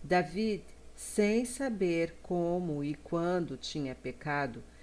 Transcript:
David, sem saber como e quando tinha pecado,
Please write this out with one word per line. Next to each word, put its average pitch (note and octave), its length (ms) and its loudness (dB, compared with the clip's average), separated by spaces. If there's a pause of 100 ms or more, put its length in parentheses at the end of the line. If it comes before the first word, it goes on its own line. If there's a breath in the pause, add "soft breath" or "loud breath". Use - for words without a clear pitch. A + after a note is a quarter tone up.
David, F3+ 600 2 (320)
sem G#3+ 480 4
saber F#3+ 800 0
como F3 580 0
e D3 140 -2
quando E3+ 640 0
tinha C#3 360 -4
pecado, C3 680 -4 (200 loud breath)